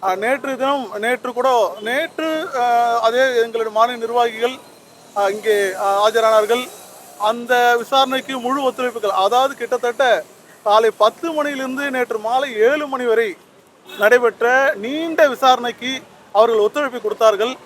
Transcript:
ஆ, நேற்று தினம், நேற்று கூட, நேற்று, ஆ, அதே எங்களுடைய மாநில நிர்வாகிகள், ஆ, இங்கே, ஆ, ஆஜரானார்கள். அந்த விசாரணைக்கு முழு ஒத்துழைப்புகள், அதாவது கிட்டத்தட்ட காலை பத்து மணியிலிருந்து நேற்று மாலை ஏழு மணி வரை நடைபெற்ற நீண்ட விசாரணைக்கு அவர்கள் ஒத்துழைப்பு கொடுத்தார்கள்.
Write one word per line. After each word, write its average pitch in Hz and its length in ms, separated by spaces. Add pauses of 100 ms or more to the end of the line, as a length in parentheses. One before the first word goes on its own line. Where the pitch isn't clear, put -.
ஆ, 190 120
நேற்று 247 420
தினம், 262 420
நேற்று 247 340
கூட, 240 480
நேற்று, 311 760
ஆ, 240 440
அதே 233 260
எங்களுடைய 226 440
மாநில 233 280
நிர்வாகிகள், 233 580 (600)
ஆ, 202 120
இங்கே, 202 460
ஆ, 202 340
ஆஜரானார்கள். 220 600 (500)
அந்த 240 580
விசாரணைக்கு 262 640
முழு 262 320
ஒத்துழைப்புகள், 233 400
அதாவது 233 460
கிட்டத்தட்ட 240 680 (400)
காலை 220 260
பத்து 220 420
மணியிலிருந்து 285 580
நேற்று 240 280
மாலை 247 360
ஏழு 269 320
மணி 254 180
வரை 226 320 (640)
நடைபெற்ற 240 760
நீண்ட 311 520
விசாரணைக்கு 254 760 (300)
அவர்கள் 220 280
ஒத்துழைப்பு 247 400
கொடுத்தார்கள். 214 640